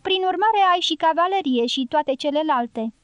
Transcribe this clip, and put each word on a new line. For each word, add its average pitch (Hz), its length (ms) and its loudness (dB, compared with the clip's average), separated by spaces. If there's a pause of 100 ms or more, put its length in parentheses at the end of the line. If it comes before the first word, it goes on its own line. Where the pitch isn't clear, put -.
„Prin 381 200 -2
urmare, 392 400 0 (120)
ai 359 60 2
și 330 140 -4
cavalerie 320 720 0
și 254 240 -4
toate 294 240 0
celelalte.” 269 800 -2 (100)